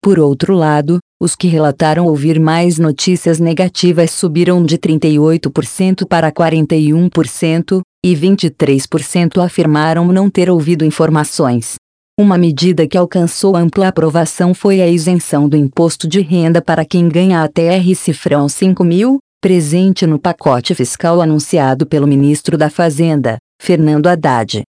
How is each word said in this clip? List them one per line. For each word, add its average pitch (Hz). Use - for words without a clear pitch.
Por 190
outro 147
lado, 156
os 170
que 185
relataram 156
ouvir 156
mais 165
notícias 165
negativas 170
subiram 175
de 160
trinta 160
e 151
oito 156
por -
cento 185
para 160
quarenta 160
e 151
um 175
por 160
cento, 170
e 180
vinte 185
e 165
três 139
por 160
cento 175
afirmaram 160
não 190
ter 180
ouvido 160
informações. 151
Uma 202
medida 170
que 185
alcançou 180
ampla 170
aprovação 165
foi 190
a 175
isenção 165
do 147
imposto 160
de 170
renda 165
para 160
quem 175
ganha 170
até 165
R 185
cifrão 147
cinco 185
mil, 208
presente 180
no 156
pacote 143
fiscal 170
anunciado 147
pelo 143
ministro 147
da 151
Fazenda, 151
Fernando 151
Haddad. 131